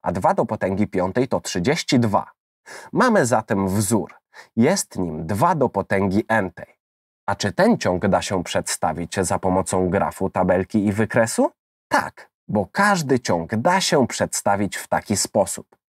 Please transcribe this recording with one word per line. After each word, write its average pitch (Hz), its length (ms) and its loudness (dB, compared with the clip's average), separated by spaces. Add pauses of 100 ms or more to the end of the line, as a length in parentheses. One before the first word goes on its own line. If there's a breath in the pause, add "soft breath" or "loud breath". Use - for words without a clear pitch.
a 90 100 -2
dwa 117 220 0
do 151 120 0
potęgi 98 400 -2
piątej 95 420 -2
to 90 120 -2
trzydzieści 123 600 0
dwa. 101 300 0 (640 loud breath)
Mamy 202 340 4
zatem 110 420 0
wzór. 101 460 0 (420 loud breath)
Jest 151 420 2
nim 82 280 -4
dwa 143 280 2
do 135 140 0
potęgi 98 600 0
n-tej. 104 480 -2 (500)
A 101 80 -2
czy 101 180 -4
ten 208 260 2
ciąg 90 300 0
da 92 140 2
się 92 220 -4
przedstawić 85 760 -4
za 92 180 0
pomocą 92 520 0
grafu, 78 400 -2
tabelki 92 560 0
i 104 60 0
wykresu? 113 580 0 (380)
Tak, - 420 -4 (180)
bo 101 240 0
każdy 170 480 2
ciąg 87 360 -2
da 175 240 2
się 143 260 2
przedstawić 101 680 -2
w - 120 -12
taki - 280 -2
sposób. - 600 -2 (120)